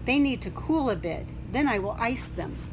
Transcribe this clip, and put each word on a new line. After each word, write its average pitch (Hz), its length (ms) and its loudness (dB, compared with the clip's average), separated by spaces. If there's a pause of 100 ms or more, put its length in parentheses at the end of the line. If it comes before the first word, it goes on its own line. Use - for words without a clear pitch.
They 262 140 4
need 269 220 4
to - 100 -4
cool 302 380 2
a 214 60 4
bit, 160 320 -4 (240)
then 285 160 2
I 233 120 4
will 196 200 -2
ice 240 280 0
them. 156 280 -6 (180)